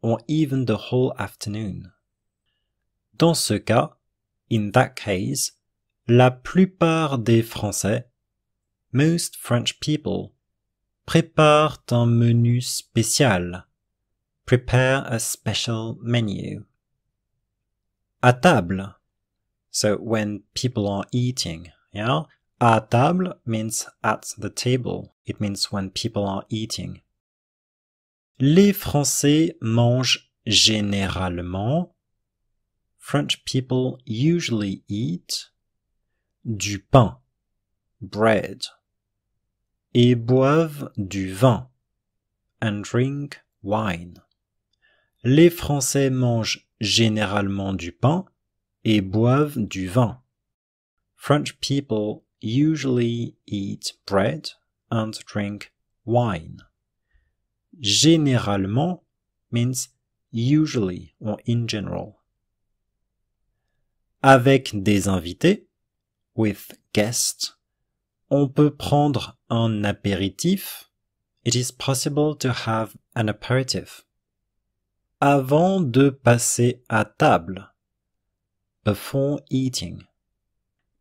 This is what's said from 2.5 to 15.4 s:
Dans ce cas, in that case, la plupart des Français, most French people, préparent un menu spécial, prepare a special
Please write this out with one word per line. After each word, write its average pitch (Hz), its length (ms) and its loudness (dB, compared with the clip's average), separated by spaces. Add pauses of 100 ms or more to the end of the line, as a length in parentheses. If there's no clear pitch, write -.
Dans 165 160 4
ce - 200 -2
cas, 113 440 0 (540)
in 104 200 0
that 127 240 2
case, 110 580 -4 (540)
la 123 240 6
plupart 160 840 0
des 113 240 4
Français, 107 640 -4 (840)
most 160 460 0
French - 420 -4
people, 98 540 -4 (720)
préparent 151 840 2
un 120 140 2
menu 117 560 4
spécial, 98 1040 0 (800)
prepare 131 600 2
a 113 140 -4
special 113 800 -6